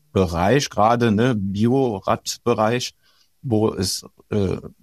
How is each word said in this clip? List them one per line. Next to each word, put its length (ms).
Bereich, 580
gerade, 420
ne, 240
Biorad-Bereich, 1600
wo 320
es, 320
äh, 280